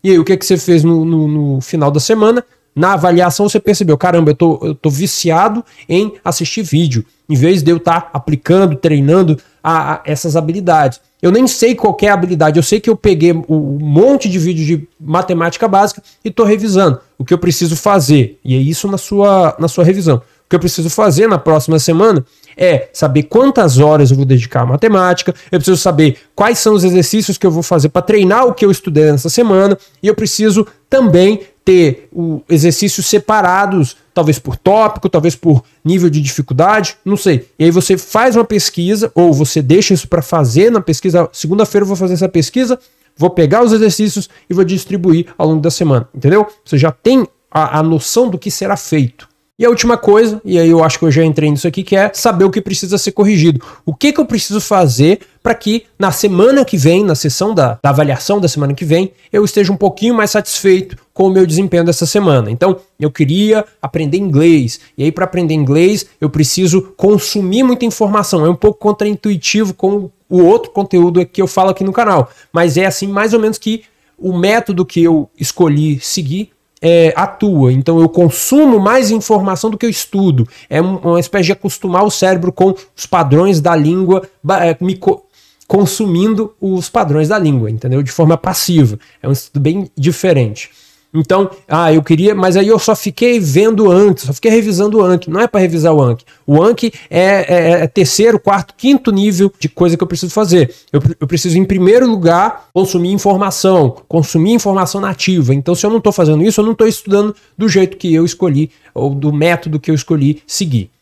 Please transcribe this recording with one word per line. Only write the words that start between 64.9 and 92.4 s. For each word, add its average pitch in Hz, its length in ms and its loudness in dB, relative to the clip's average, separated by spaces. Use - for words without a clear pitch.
E 135 80 -4
aí, 165 80 0
pra 185 100 -4
aprender 175 300 -4
inglês, 156 520 0
eu 151 100 -2
preciso 170 520 0
consumir 202 640 0
muita 247 220 0
informação. 202 600 -2
É 170 40 2
um 175 60 0
pouco 208 220 0
contraintuitivo 208 960 -4
com 196 360 -4
o 180 160 2
outro 226 280 2
conteúdo 180 540 0
que - 160 -6
eu 185 60 0
falo 190 220 0
aqui 190 160 -4
no 190 80 -4
canal. 196 360 0
Mas 170 240 0
é 185 100 0
assim, 196 220 -6
mais 202 260 -2
ou 226 60 2
menos, 214 180 -2
que 220 280 -8
o 180 180 -4
método 190 480 -2
que - 160 -2
eu 160 280 2
escolhi 151 600 -2
seguir, 180 480 -8
é, 165 340 4
atua. 165 580 0
Então 165 260 0
eu 165 80 6
consumo 226 720 2
mais 214 300 2
informação 208 640 -2
do 208 60 -10
que 240 100 -4
eu - 20 -2
estudo. 170 580 -2
É 147 100 -2
um, 185 180 -2
uma 170 220 0
espécie 175 260 -2
de 180 80 0
acostumar 185 520 -2
o 208 60 -2
cérebro 185 400 0
com 190 240 0
os - 120 -16
padrões 165 520 2
da 165 160 0
língua, 180 460 0
ba-, 175 200 -2
é, 165 160 0
me 185 160 -4
co-, - 280 -4
consumindo 202 920 0
os 185 260 -4
padrões 156 420 -2
da 214 100 -2
língua, 131 320 0
entendeu? 127 320 -2
De 131 80 -8
forma 165 260 2
passiva. 156 640 0
É 123 40 -6
um 135 40 -2
estudo - 280 -6
bem 170 380 -2
diferente. 139 720 -2
Então, 190 320 0
ah, 160 280 0
eu 160 100 2
queria, 185 320 2
mas 185 220 0